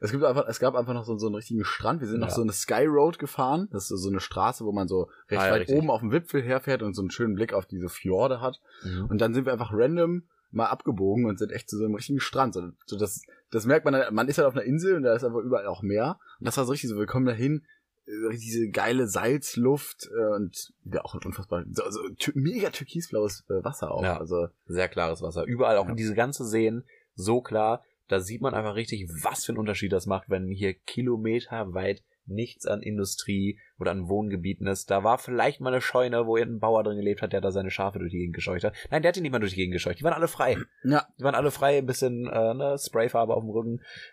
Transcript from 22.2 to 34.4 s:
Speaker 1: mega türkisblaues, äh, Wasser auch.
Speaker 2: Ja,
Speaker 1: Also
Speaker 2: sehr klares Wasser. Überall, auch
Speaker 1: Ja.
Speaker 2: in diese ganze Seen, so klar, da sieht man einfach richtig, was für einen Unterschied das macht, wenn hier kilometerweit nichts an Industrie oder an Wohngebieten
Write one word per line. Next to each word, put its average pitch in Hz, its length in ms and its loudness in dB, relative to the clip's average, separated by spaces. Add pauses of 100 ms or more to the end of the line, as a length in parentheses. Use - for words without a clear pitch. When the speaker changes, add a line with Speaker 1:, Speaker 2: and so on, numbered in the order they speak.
Speaker 1:
mega 175 360 0
türkisblaues, - 800 -4
äh, 95 140 0
Wasser - 260 -6
auch. - 140 -2
Speaker 2:
Ja, 87 140 0
Speaker 1:
Also 85 280 0 (200)
Speaker 2:
sehr 90 220 0
klares 82 340 -2
Wasser. 82 220 -4
Überall, 117 320 4
auch 98 100 4
Speaker 1:
Ja. - 40 -4
Speaker 2:
in 117 60 -4
diese 110 180 -2
ganze 123 300 0
Seen, 113 400 2 (300)
so 110 260 2
klar, 110 420 0 (240)
da 98 140 2
sieht 104 220 -6
man 135 120 0
einfach 107 220 -2
richtig, 107 320 -4 (160)
was - 220 -2
für 117 60 -2
einen 113 60 -4
Unterschied 101 340 -2
das 92 140 2
macht, 95 240 -2
wenn 92 200 0
hier 98 240 -2
kilometerweit 110 1300 -2 (240)
nichts 104 400 -6
an 104 160 -2
Industrie 101 760 -2 (200)
oder 90 120 -2
an 92 180 -4
Wohngebieten 98 580 -2